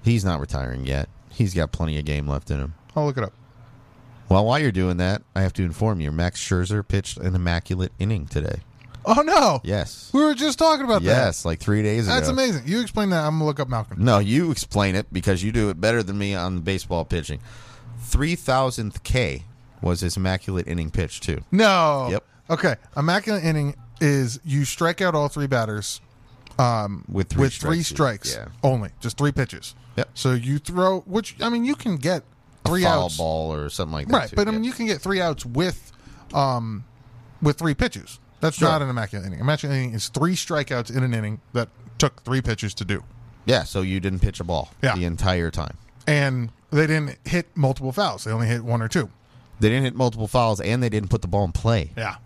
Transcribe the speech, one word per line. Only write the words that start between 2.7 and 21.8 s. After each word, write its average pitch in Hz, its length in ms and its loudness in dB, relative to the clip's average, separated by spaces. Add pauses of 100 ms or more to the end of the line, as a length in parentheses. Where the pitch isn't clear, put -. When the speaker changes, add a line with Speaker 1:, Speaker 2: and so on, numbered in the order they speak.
Speaker 2:
I'll 151 100 0
look 135 100 -2
it 117 80 -2
up. 95 80 -8 (960)
Speaker 1:
Well, 95 180 6
while 127 120 2
you're 143 140 2
doing 90 260 2
that, 92 240 0 (120)
I 95 80 2
have 92 120 2
to 98 80 -2
inform 90 380 0
you, 73 100 -2
Max 85 300 -2
Scherzer 95 460 0
pitched - 320 -2
an 92 160 0
immaculate 90 640 -2
inning 92 280 -2
today. 76 340 -4 (440)
Speaker 2:
Oh, 226 180 6
no. 277 420 4
Speaker 1:
Yes. - 480 -4
Speaker 2:
We 277 120 6
were 302 100 4
just 269 240 -2
talking 311 260 4
about 220 180 2
that. 87 60 0
Speaker 1:
Yes, 113 360 2
like, 82 160 -2
three 104 220 2
days 107 240 2
Speaker 2:
That's 247 220 2
Speaker 1:
ago. 262 60 0
Speaker 2:
amazing. 240 320 0
You 202 140 0
explain 208 300 -2
that. 160 140 2
I'm 151 100 0
gonna 156 120 2
look 147 140 0
up 131 80 -2
Malcolm. 107 360 -4
Speaker 1:
No, 113 160 8
you 139 300 2
explain 101 440 2
it 101 180 0
because 90 300 0
you 104 100 0
do 110 180 2
it 82 100 -6
better 113 220 2
than 98 160 -4
me 101 160 -2
on 90 260 -2
baseball 90 440 -2
pitching. 78 360 -4 (600)
Three 156 360 0
thousandth 127 680 -2
K 85 420 -2 (360)
was 87 200 0
his 87 160 -2
immaculate 92 520 -2
inning 82 220 -4
pitch, - 300 -4
too. - 300 -4
Speaker 2:
No. 170 600 4